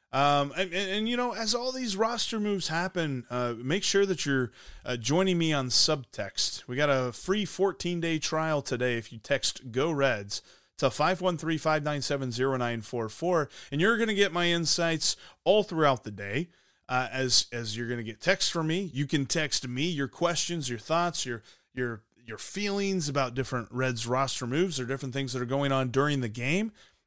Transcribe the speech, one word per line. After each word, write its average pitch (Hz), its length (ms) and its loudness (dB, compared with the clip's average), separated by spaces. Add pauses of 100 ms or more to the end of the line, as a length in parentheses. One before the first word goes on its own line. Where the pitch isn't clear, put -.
(140)
Um, 143 440 4
and, 180 160 -2
and, 190 180 -2
and, 214 180 0
you 240 60 0
know, 247 160 -2
as 214 240 -2
all 247 160 -4
these 254 240 -4
roster 226 420 0
moves 208 300 0
happen, 160 640 -2
uh, 123 280 -2
make 135 240 -2
sure 202 240 4
that 190 200 -2
you're, 131 260 2 (320)
uh, 123 140 -4
joining 170 400 4
me 160 160 2
on 135 140 0
Subtext. - 1000 0
We 123 80 -6
got 147 140 4
a 127 240 2
free 202 320 0
fourteen-day 175 720 0
trial 160 420 0
today 123 360 0
if 110 160 -8
you 113 60 -14
text - 520 -2
Go 131 180 2
Reds 127 520 0 (380)
to 135 100 4
five 175 320 2
one 180 160 2
three, 160 200 -2
five 156 260 2
nine 147 180 -2
seven, 135 300 -2
zero 131 260 2
nine 120 240 -2
four 113 260 -4
four, 165 400 0 (240)
and 143 80 -2
you're 214 180 4
gonna 220 160 0
get 196 200 4
my 175 140 2
insights 165 680 2 (300)
all 202 180 6
throughout 151 400 2
the - 80 -8
day. 104 380 -4 (400)
Uh, 127 240 0
as, 131 400 2
as 113 240 -6
you're 117 100 -6
gonna 120 160 -6
get 110 160 -10
texts - 320 2
from 165 160 -2
me, 175 260 -2
you 139 140 0
can 143 180 2
text 151 400 0
me 127 180 -2
your 147 260 0
questions, 165 600 -2
your 120 80 -4
thoughts, 170 480 0
your, 120 160 -6 (320)
your, 120 280 -4 (240)
your 113 120 -10
feelings 196 680 -2
about 135 260 0
different 123 380 -4
Reds 123 340 -2
roster 131 400 0
moves 151 320 0
or 127 60 -4
different 131 300 -6
things 135 180 -4
that 123 100 -4
are 127 40 -2
going 139 260 0
on 131 160 2
during 139 320 2
the 123 80 0
game. 139 460 -2 (340)